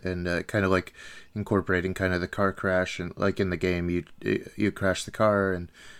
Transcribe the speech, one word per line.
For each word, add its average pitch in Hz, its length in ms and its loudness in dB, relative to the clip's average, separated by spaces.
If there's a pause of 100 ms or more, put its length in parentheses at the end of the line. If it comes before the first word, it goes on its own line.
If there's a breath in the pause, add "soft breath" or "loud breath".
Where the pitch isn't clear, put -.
and, 90 240 -2
uh, 87 160 0
kinda, 101 240 0
like, 92 260 2 (400 loud breath)
incorporating 92 600 0
kinda 92 260 0
the 90 80 -4
car 98 240 0
crash, 92 480 0
and, 87 160 -6
like, 98 240 0
in 98 100 2
the 90 60 -2
game, 87 340 0
you, 87 140 0 (540)
you 107 120 2
crash 95 360 0
the - 60 -12
car, 101 420 4
and, 87 180 -6 (280 loud breath)